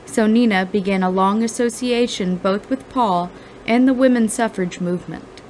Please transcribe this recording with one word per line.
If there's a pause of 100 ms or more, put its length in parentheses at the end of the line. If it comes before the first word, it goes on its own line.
so
Nina
began
a
long
association
both
with
Paul (360)
and
the
women's
suffrage
movement.